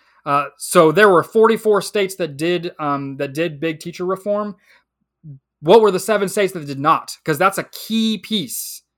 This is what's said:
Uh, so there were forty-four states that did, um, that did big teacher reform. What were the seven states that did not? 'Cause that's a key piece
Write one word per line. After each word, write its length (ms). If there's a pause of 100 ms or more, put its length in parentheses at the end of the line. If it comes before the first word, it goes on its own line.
(260)
Uh, 200 (120)
so 340
there 180
were 140
forty-four 580
states 340
that 220
did, 420
um, 380
that 160
did 260
big 200
teacher 260
reform. 500 (1040)
What 220
were 100
the 80
seven 280
states 260
that 120
did 140
not? 440
'Cause 140
that's 220
a 40
key 540
piece 680 (140)